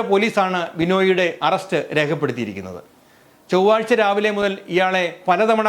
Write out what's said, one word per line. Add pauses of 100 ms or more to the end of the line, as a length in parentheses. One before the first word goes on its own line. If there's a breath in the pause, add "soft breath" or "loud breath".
പോലീസാണ് (200)
ബിനോയിയുടെ (220)
അറസ്റ്റ് (200)
രേഖപ്പെടുത്തിയിരിക്കുന്നത്. (680 soft breath)
ചൊവ്വാഴ്ച
രാവിലെ
മുതൽ (200)
ഇയാളെ (260)
പലതവണ